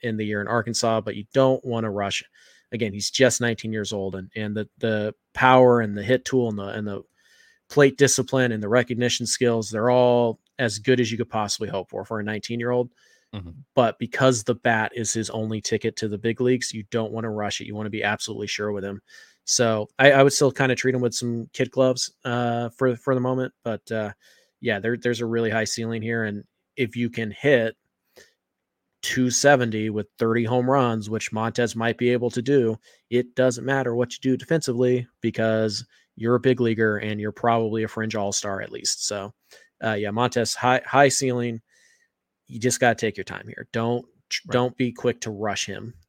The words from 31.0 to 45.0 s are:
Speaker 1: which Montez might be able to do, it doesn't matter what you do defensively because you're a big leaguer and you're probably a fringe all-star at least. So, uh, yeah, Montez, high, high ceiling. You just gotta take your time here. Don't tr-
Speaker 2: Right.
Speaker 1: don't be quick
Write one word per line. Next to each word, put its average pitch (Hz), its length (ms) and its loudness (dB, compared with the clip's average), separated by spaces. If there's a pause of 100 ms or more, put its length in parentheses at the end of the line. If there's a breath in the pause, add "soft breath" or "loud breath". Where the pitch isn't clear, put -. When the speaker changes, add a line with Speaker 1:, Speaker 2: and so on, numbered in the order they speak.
Speaker 1:
which 110 220 -6
Montez 113 420 -2
might 113 240 -2
be 123 120 2
able 123 200 0
to 123 100 -4
do, 117 380 2 (320 soft breath)
it 123 240 -2
doesn't 123 300 0
matter 127 320 -2
what 120 160 -2
you - 100 -12
do 131 140 2
defensively 123 720 0 (120)
because 110 640 0 (300 soft breath)
you're 117 220 0
a 120 40 -2
big 127 200 2
leaguer 110 380 2
and 104 220 -6
you're 104 120 -6
probably 113 500 0
a 110 60 -4
fringe 110 260 -6
all-star 101 480 -4
at - 80 -10
least. - 380 -6
So, 104 260 -8 (480 soft breath)
uh, 110 120 -2
yeah, 104 180 -4
Montez, 117 420 0
high, 127 320 2
high 139 220 6
ceiling. 120 520 -2 (880 soft breath)
You 123 140 -14
just 120 180 0
gotta 117 160 4
take 107 220 -4
your 95 80 -8
time 98 240 -12
here. - 240 -14
Don't 117 340 -2 (240)
tr- - 160 -6
Speaker 2:
Right. 131 60 -6
Speaker 1:
don't 123 240 2
be 123 160 0
quick 120 300 -2